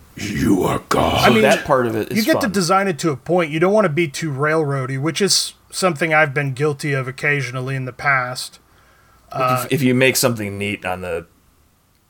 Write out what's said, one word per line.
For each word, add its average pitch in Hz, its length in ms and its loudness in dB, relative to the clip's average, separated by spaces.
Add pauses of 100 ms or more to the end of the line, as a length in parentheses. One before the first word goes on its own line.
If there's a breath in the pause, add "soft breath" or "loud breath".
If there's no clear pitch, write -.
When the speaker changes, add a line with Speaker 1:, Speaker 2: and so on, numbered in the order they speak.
(160)
Speaker 1:
you? - 220 -8
Speaker 2:
You 98 260 2
are - 260 -2
God. - 380 2
Speaker 3:
I 220 60 6
mean, 220 80 4
Speaker 1:
That - 240 4
part 127 220 2
of 113 80 -4
it 107 160 -4
is - 80 0
Speaker 3:
you 226 40 0
get 320 180 2
to 277 60 0
Speaker 1:
fun. 196 40 -2
Speaker 3:
design 190 360 2
it 175 120 -2
to 165 100 0
a 143 60 -2
point. 170 340 0
You 156 100 -4
don't 185 140 4
wanna 208 160 4
be 160 180 0
too 156 220 -6
railroady, 139 720 0
which 151 200 -2
is - 340 0 (180)
something 165 420 0
I've 151 200 4
been 139 200 -2
guilty 143 400 -2
of 131 140 -4
occasionally 131 680 -4
in 131 100 -6
the 123 80 -10
past. 127 680 -4 (720 soft breath)
Speaker 1:
Like, 131 80 -4
Speaker 3:
Uh, 127 240 2
Speaker 1:
if, - 80 -4
if 131 80 0
you 127 140 4
make 127 200 4
something 107 440 0
neat 101 260 -6
on 92 160 -4
the 85 240 -6 (840)